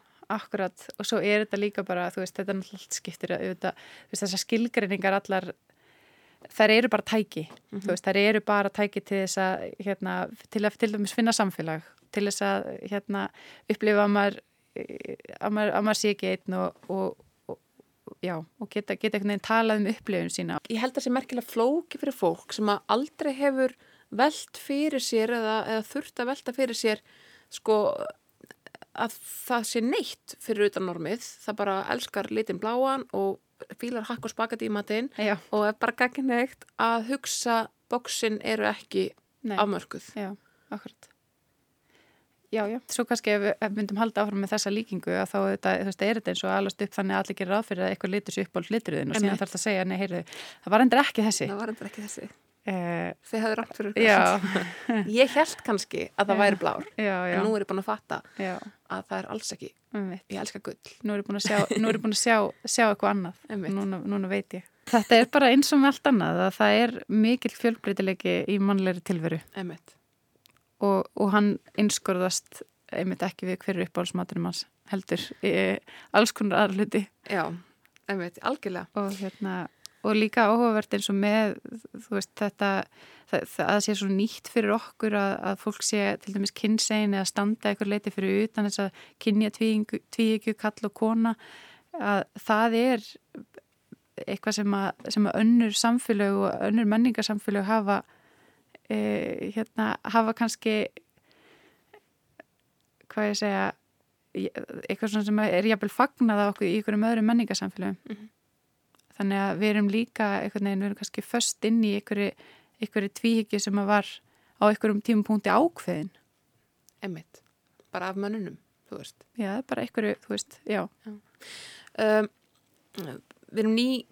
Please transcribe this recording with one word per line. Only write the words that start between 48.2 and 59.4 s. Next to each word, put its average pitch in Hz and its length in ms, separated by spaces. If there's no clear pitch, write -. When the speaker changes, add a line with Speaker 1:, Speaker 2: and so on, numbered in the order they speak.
Speaker 1:
sér 196 140
upp - 80
á 180 40
liturinn 156 380
og - 80
síðan 202 100
Speaker 2:
Einmitt. 196 140
Speaker 1:
þarf 190 100
það 185 80
að - 60
segja, 190 180
"Nei, 185 140
heyrðu, 180 240
það 180 80
var 220 80
reyndar 254 240
ekki 214 220
þessi." 202 220
Speaker 2:
Það 202 120
var 226 80
reyndar 220 220
ekki 208 160
þessi. - 220
Speaker 1:
Eh, 175 460
Speaker 2:
Þið 220 160
hafið 220 160
rangt 226 200
fyrir 208 160
ykkur. 220 100
Speaker 1:
Já. 190 380
Speaker 2:
<laughs> 214 420
Ég 262 120
hélt 311 340
kannski 202 360
að 196 80
það 220 100
Speaker 1:
Já. 208 40
Speaker 2:
væri 202 180
blár, - 240
Speaker 1:
Já, 202 280
já. 175 140
Speaker 2:
en 190 60
nú 220 120
er 202 60
ég - 60
búin 190 120
að 196 40
fatta - 340
Speaker 1:
Já. 185 240
Speaker 2:
að 190 160
það 190 120
er 190 120
alls - 220